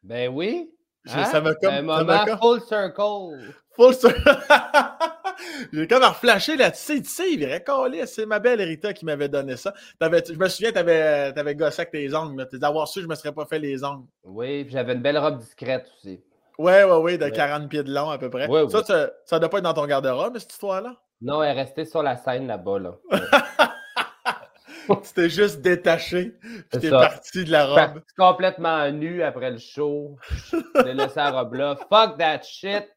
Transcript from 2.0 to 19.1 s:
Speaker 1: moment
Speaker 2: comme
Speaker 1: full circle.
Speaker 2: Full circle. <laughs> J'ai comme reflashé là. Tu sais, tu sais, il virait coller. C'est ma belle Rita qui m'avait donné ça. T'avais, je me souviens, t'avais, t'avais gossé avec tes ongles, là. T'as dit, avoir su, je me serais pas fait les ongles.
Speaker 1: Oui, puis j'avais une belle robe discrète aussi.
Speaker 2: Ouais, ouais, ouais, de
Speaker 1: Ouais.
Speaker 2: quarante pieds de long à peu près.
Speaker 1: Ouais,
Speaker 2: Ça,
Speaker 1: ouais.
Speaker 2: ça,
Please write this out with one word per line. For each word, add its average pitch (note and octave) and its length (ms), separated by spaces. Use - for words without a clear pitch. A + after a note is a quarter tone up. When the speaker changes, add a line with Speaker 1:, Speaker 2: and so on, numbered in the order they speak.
Speaker 1:
moment F#3+ 220
Speaker 2:
comme G#3+ 140
Speaker 1:
full A#3 240
circle. G3 920
Speaker 2:
Full B3+ 180
circle. C4 440
<laughs> E4 720
J'ai D3+ 140
comme B3+ 160
reflashé A#3+ 540
là. A3+ 160
Tu - 60
sais, D4 220
tu - 80
sais, F4+ 220
il C#4 80
virait C#3+ 240
coller. C4 440
C'est A3 200
ma G#3+ 140
belle A#3 200
Rita F3+ 320
qui - 120
m'avait D3 240
donné C3+ 280
ça. G3 160
T'avais, E3 260
je E3+ 80
me F#3 140
souviens, G#3 240
t'avais, D#3 600
t'avais D3 220
gossé D3+ 280
avec E3 100
tes C#3+ 200
ongles, D#3 280
là. C3 60
T'as C3 120
dit, C3+ 60
avoir D3 240
su, G3 140
je E3+ 40
me D#3+ 80
serais D3 180
pas D3 140
fait D#3+ 140
les C#3 240
ongles. C#3 240
Speaker 1:
Oui, B2 400
puis A#2+ 80
j'avais B2+ 220
une B2 80
belle D3 160
robe C#3+ 200
discrète B2 480
aussi. F#2+ 240
Speaker 2:
Ouais, F#3 280
ouais, F#3 140
ouais, E3+ 200
de D#3 60
Speaker 1:
Ouais. C#3+ 80
Speaker 2:
quarante D3 360
pieds D3+ 140
de C3+ 100
long C#3+ 180
à D3 80
peu B2+ 120
près. C3 160
Speaker 1:
Ouais, D3+ 220
Speaker 2:
Ça, G#3 100
Speaker 1:
ouais. G#3+ 60
Speaker 2:
ça, D#3+ 260